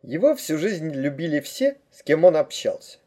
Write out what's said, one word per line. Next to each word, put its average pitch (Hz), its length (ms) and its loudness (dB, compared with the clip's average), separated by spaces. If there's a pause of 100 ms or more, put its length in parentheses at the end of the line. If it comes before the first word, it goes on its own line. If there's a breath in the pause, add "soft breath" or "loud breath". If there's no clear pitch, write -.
Его 196 320 2
всю 156 220 -6
жизнь 160 340 -4
любили 143 480 -4
все, - 380 -2 (140)
с - 120 -20
кем 160 220 2
он 170 100 8
общался. - 720 -6